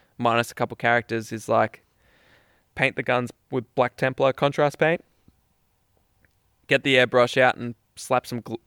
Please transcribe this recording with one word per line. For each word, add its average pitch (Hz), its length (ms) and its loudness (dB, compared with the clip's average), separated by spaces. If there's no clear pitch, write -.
minus 117 320 0
a - 40 -16
couple 120 220 -6
characters, 117 560 -2
is, 113 160 -10
like, 113 340 0
paint 135 220 -2
the 143 60 -6
guns 123 280 -2
with 127 140 -4
Black 123 220 0
Templar 131 360 0
contrast 143 460 -2
paint, 160 240 0
get 139 180 0
the 135 120 2
airbrush 123 440 4
out 127 160 4
and 120 180 -10
slap - 300 -2
some 120 160 -8
gl-, - 240 -10